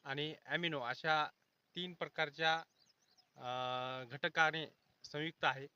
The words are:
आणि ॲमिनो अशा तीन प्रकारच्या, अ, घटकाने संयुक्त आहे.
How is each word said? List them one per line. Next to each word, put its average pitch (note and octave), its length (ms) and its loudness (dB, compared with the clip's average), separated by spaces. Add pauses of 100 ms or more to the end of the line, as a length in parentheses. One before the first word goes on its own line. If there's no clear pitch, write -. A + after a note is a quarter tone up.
आणि D3 320 -2 (100)
ॲमिनो D#3 360 0
अशा D3+ 460 2 (480)
तीन F3+ 180 -6
प्रकारच्या, D#3+ 680 0 (720)
अ, B2+ 680 -4
घटकाने D#3 640 2 (380)
संयुक्त D#3+ 400 -4
आहे. C#3 320 2